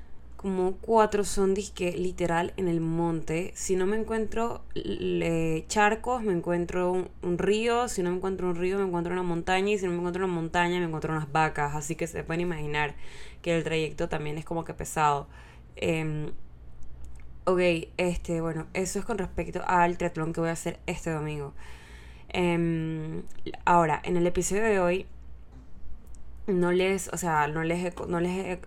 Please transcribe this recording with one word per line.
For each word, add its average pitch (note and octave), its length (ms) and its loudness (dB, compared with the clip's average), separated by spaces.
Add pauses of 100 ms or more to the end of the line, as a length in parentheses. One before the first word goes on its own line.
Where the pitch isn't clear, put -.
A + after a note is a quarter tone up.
(360)
como F#3 380 0
cuatro G#3+ 500 4
son F#3+ 320 2
disque F#3 420 -4
literal F3 600 0
en F#3+ 100 0
el E3+ 120 2
monte. E3 760 0
Si - 200 0
no F#3 120 2
me G#3+ 100 2
encuentro, A3 640 0 (140)
le-, E3 920 0
charcos, A3 540 2
me G#3+ 120 2
encuentro F3 580 0
un, F#3 180 0 (140)
un F3 160 0
río. A#3 480 2
Si G3 160 -2
no F3+ 80 0
me F3+ 60 0
encuentro F#3 320 0
un F3 60 2
río, F#3 220 0
me G3+ 80 2
encuentro F3 280 0
una F#3 100 0
montaña. F3+ 480 2
Y G#3 80 2
si F#3 60 -2
no F3+ 80 0
me F3 40 0
encuentro F3+ 280 0
una F#3 80 0
montaña, F3 440 2
me F3+ 80 2
encuentro D#3 260 -2
unas D#3 200 -2
vacas. D3+ 420 2
Así D3+ 220 -4
que E3+ 100 -2
se D#3+ 180 -6
pueden E3 180 -2
imaginar D3+ 520 -2 (480)
que E3+ 160 2
el D#3+ 60 2
trayecto D#3+ 440 0
también D3+ 300 -4
es D#3+ 80 -8
como E3 200 -4
que D3+ 100 -8
pesado. D3 520 2 (500)
Em, D#3 540 0 (1120)
ok, F#3 140 4 (380)
este, F3 420 0
bueno, D#3+ 340 -2
eso F#3+ 260 -2
es G3 60 -4
con A3+ 120 -2
respecto F3 480 -4
al F3 320 4
triatlón E3 340 -2
que E3 100 -2
voy E3 80 2
a E3 40 0
hacer E3 320 -6
este E3 240 -4
domingo. D3+ 440 -4 (760)
Em, E3 960 0 (420)
ahora, E3+ 400 6
en F3+ 100 2
el F3 120 4
episodio F#3 360 2
de G#3+ 160 4
hoy F3+ 260 2 (1400)
no F3 240 4
les, F#3 400 2
o - 60 -4
sea, D#3 300 2
no D#3 160 -2
les E3+ 200 0
he F3+ 80 -2
co-, - 140 -8
no E3+ 140 0
les F3 120 2
he F#3 360 -4